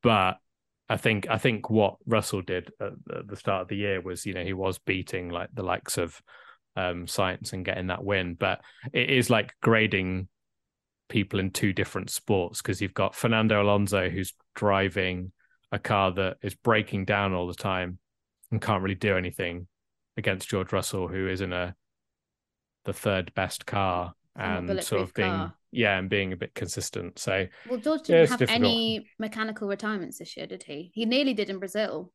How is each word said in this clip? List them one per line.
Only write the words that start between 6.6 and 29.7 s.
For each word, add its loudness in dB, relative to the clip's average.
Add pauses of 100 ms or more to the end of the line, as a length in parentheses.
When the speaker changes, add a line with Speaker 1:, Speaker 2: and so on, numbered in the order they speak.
Speaker 1:
um, -2
Sainz -2
and -6
getting -2
that -4
win. 0
But 0 (320)
it 2
is, 4
like, 4 (100)
grading 4 (800)
people 0
in 0
two 0
different -4
sports, 0
'cause -4
you've -4
got 0
Fernando 4
Alonso, 4
who's -4 (220)
driving 0 (400)
a -4
car 4
that -2
is -6
breaking 2
down 2
all -2
the -6
time -4 (540)
and -2
can't 2
really 2
do 2
anything -4 (500)
against -2
George -2
Russell, -2
who -2
is -2
in -4
a, -4 (1080)
the -6
third -2
best -4
car -2 (220)
Speaker 2:
From -6
a -
Speaker 1:
and -2 (180)
sort 0
of -6
Speaker 2:
bulletproof -20
Speaker 1:
being, 0
Speaker 2:
car. -2 (180)
Speaker 1:
yeah, 2
and -4
being 0
a -6
bit -10
consistent. -8
So 0 (220)
Speaker 2:
Well, -4
George 0
Speaker 1:
yeah, 8
Speaker 2:
didn't 10
Speaker 1:
it's 8
Speaker 2:
have 0
Speaker 1:
difficult. 4
Speaker 2:
any 0
mechanical -4
retirements -4